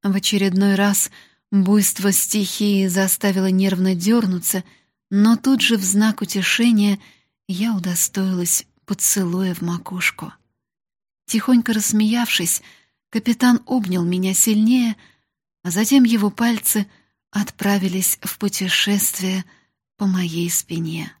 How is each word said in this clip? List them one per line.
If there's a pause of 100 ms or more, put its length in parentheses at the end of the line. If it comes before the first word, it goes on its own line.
В
очередной
раз (400)
буйство
стихии
заставило
нервно
дёрнуться, (460)
но
тут
же
в
знак
утешения (500)
я
удостоилась (180)
поцелуя
в
макушку. (880)
Тихонько
рассмеявшись, (480)
капитан
обнял
меня
сильнее — (680)
а
затем
его
пальцы (400)
отправились
в
путешествие (520)
по
моей
спине.